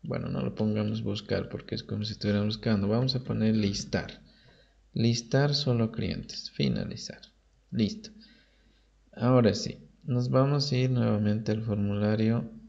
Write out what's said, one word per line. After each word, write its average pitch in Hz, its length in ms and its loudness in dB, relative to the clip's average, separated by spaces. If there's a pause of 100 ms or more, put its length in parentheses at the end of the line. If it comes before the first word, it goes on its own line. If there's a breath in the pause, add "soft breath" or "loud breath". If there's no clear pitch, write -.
Bueno, 82 260 -6
no 90 140 -4
lo 123 120 -6
pongamos 107 480 -2
buscar 101 460 -4
porque - 260 -10
es 110 80 -6
como 107 220 -6
si 107 80 -6
estuviéramos 104 460 0
buscando. 101 300 0
Vamos 123 280 2
a 127 80 -4
poner 110 320 2
listar. 101 680 -2 (720 soft breath)
Listar 117 640 2
solo 117 360 2
clientes. - 640 -8
Finalizar. - 680 -4 (520)
Listo. - 380 -2 (1000 loud breath)
Ahora 120 420 6
sí, - 240 -6 (260)
nos 123 260 0
vamos 139 400 4
a 135 60 0
ir 127 140 2
nuevamente 110 600 2
al 110 140 0
formulario, 107 840 0 (200)